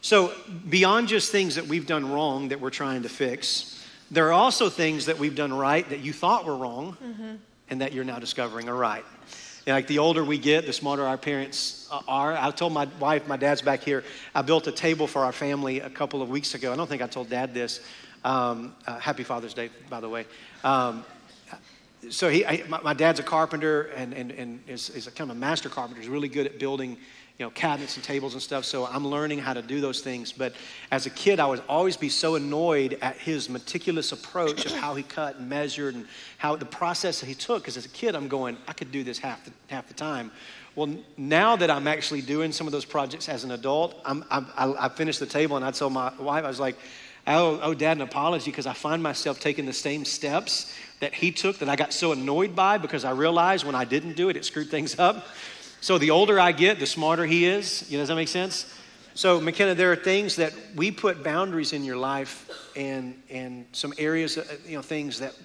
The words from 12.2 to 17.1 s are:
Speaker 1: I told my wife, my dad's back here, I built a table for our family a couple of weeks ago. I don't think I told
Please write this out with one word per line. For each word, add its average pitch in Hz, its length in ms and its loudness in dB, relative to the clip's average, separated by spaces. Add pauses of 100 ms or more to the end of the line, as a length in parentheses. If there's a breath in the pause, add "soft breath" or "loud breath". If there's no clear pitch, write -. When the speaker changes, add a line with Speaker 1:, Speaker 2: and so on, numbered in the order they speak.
Speaker 1:
I 143 140 2
told 165 220 -2
my 147 120 0 (140)
wife, 147 280 2
my 143 100 -2
dad's 139 260 2
back 135 180 2
here, 139 220 -2 (320 loud breath)
I 139 80 2
built 156 240 4
a 151 40 -4
table 160 360 0
for 139 160 2
our 127 80 2
family 143 480 -2
a 135 100 -10
couple 139 320 -4
of 123 80 -4
weeks 147 240 -4
ago. 131 180 -4
I 123 40 -2
don't 165 120 -2
think 139 140 -4
I 123 60 -4
told 120 220 -8